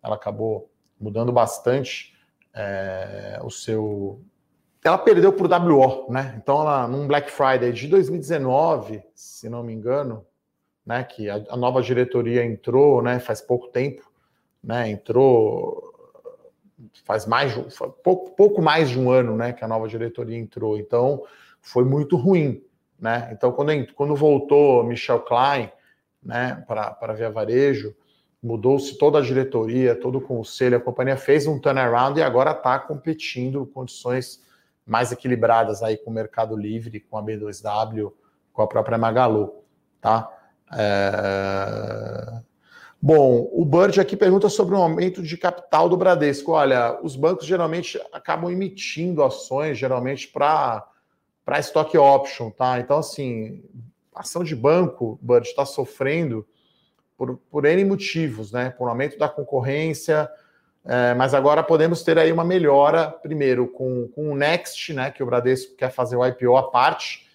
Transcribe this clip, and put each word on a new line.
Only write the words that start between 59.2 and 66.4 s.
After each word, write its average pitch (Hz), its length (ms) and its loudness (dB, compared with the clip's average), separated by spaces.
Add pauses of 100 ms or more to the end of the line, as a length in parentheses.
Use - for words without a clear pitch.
concorrência, 147 1040 -2 (560)
é, 123 300 2
mas 127 180 2
agora 147 300 4
podemos 165 400 2
ter 165 160 4
aí 160 120 6
uma 165 140 0
melhora, 156 640 4
primeiro, 139 580 0
com, 127 420 -6
com 151 220 -6
o 143 40 -4
Next, 160 580 -2
né? 135 160 -4
Que 139 140 -8
o - 20 -4
Bradesco 123 500 0
quer 127 140 -4
fazer 123 260 -4
o 123 80 2
I 127 80 2
P 123 160 -2